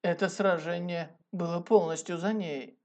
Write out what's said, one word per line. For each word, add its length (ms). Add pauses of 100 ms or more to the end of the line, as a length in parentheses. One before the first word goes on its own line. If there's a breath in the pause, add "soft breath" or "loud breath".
Это 260
сражение 880 (140)
было 300
полностью 580
за 160
ней. 500